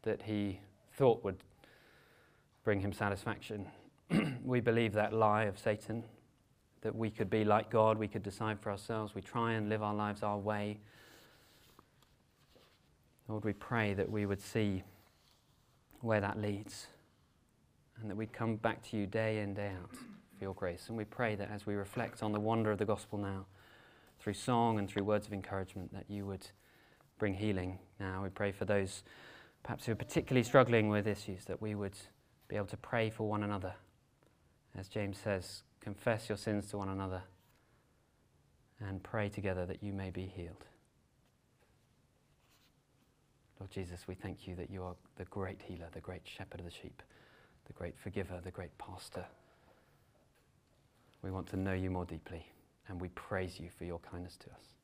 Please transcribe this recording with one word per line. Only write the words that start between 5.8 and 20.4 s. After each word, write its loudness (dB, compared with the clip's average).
that 0
we 2
could -2
be 4
like 6
God, 8
we 0
could -4
decide -2
for -2
ourselves, -4
we -6
try 2
and 2
live 2
our 2
lives 0
our 2
way. 0
Lord, -2
we 4
pray 2
that 2
we 2
would 2
see 0
where 4
that -2
leads, -4
and -6
that -4
we'd -4
come 0
back 0
to -6
you 0
day 2
in, -2
day -4
out -14
for -14